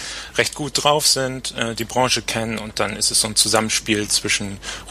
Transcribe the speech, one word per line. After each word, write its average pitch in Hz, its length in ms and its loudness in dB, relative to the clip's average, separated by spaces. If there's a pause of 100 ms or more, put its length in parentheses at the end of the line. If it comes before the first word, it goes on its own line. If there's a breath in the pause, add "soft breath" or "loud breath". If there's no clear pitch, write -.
(380 loud breath)
recht - 180 2
gut 143 280 -4
drauf 147 240 4
sind, 131 500 0
äh, 117 160 -2
die 113 120 -4
Branche 123 360 2
kennen. 113 360 -2
Und 107 240 -6
dann 104 160 0
ist - 140 0
es - 100 2
so 110 80 0
ein 104 80 0
Zusammenspiel 107 720 2
zwischen 101 480 0 (340 loud breath)